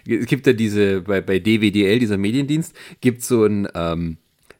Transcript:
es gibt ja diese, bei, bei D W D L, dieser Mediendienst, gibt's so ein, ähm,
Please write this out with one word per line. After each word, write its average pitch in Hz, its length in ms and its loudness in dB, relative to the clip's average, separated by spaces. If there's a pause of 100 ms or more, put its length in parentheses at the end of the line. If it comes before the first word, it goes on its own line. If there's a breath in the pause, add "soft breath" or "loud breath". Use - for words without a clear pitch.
es 117 180 -2
gibt 131 200 -2
ja 131 80 6
diese, 104 480 0
bei, 95 200 -2
bei 95 180 0
D 107 220 2
W 107 100 2
D 101 180 2
L, 117 100 2
dieser 104 180 0
Mediendienst, 139 580 -2 (260 loud breath)
gibt's 117 260 -2
so 117 180 4
ein, 104 300 0
ähm, 82 420 -4 (420)